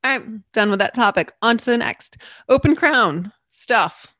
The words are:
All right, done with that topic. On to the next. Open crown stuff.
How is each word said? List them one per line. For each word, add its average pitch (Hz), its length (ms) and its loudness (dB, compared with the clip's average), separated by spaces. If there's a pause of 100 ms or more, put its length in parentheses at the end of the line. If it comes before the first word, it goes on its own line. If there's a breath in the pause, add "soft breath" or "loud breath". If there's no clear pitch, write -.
All 262 140 -2
right, 220 340 -14
done 208 200 2
with 196 80 -2
that - 160 0
topic. 202 380 0 (100)
On 233 120 2
to 226 100 -6
the 240 120 0
next. - 400 -8 (320 loud breath)
Open 269 260 4
crown 196 560 0 (180)
stuff. - 720 -2